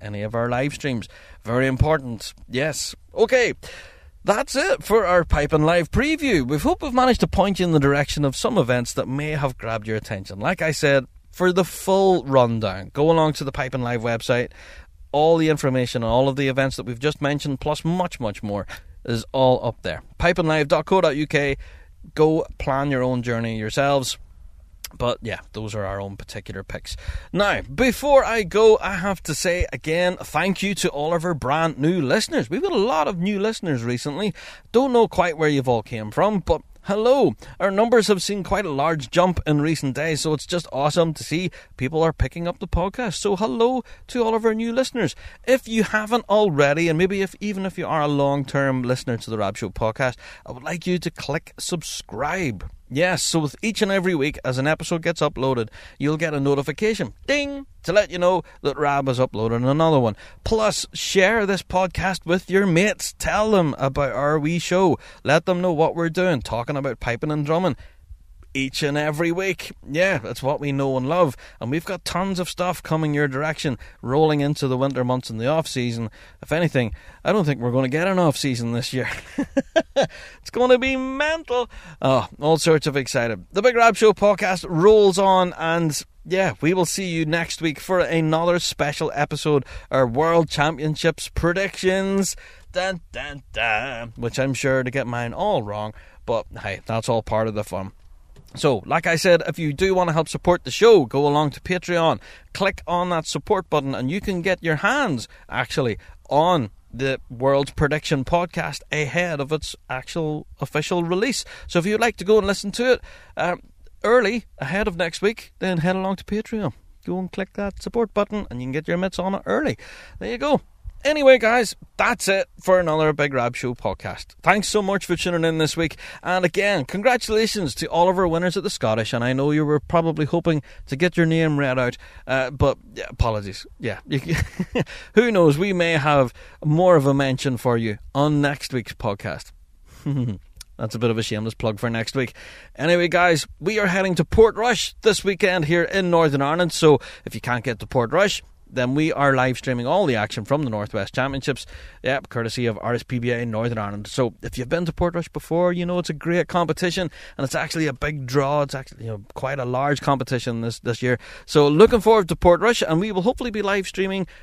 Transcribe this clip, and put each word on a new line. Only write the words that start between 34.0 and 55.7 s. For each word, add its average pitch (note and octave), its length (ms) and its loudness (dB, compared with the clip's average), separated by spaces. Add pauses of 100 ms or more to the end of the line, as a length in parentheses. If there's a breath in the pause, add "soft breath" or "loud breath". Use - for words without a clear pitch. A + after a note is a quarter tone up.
Don't B3+ 220 4
know A3+ 140 6
quite F3 300 0
where D#3 120 2
you've C#3 180 0
all A#2 160 2
came A2 260 -8
from, F#3+ 300 2
but D#3+ 220 0 (220)
hello. G#3+ 520 4 (240 loud breath)
Our F#3+ 100 0
numbers A3 380 4
have G3+ 160 2
seen G3+ 220 -4
quite F#3+ 200 -2
a D#3+ 60 -6
large C#3+ 400 -2
jump F3 340 4
in D3+ 140 4
recent D3 340 0
days, D3 280 -2
so D#3 120 -2
it's - 140 -6
just E3+ 240 -4
awesome D#3 440 2
to - 80 -12
see F3 280 -4 (240 loud breath)
people C#3+ 260 -2
are E3 120 4
picking E3+ 340 -4
up F3 120 -6
the F#3+ 80 -8
podcast. F#3+ 480 -2
So G3+ 200 0
hello A#3 480 0 (240 loud breath)
to A#3+ 160 -2
all A3+ 120 2
of A3 100 0
our A3 100 2
new A3+ 160 -4
listeners. A#3 440 -2 (300 loud breath)
If B3+ 220 2
you A3 160 2
haven't G#3+ 460 -2
already, E3 580 4
and D#3 100 0
maybe F#3+ 240 0
if, F#3+ 200 -6
even G3 240 -6
if F#3 120 -8
you E3 80 -6
are D3 180 -2
a D3 40 0
long-term C#3 760 0
listener B2 340 -2
to A2+ 120 -12
the A2 80 -4
Rab G2+ 200 -4
Show G#2+ 120 -6
podcast, A#2 460 -2 (300 loud breath)
I - 80 -12
would D3 100 -16
like E3 240 -8
you F3+ 100 2
to E3 140 -6
click - 460 -8
subscribe. D3 1160 -6 (180)
Yes, E3 320 0
so - 180 0
with D3 220 -4
each G#3+ 200 -4
and G3+ 100 2
every F#3 240 0
week, C#3+ 300 -2
as B2+ 120 -2
an C3 80 -2
episode D#3+ 360 -2
gets E3 180 -4
uploaded, C3 480 -2 (320 loud breath)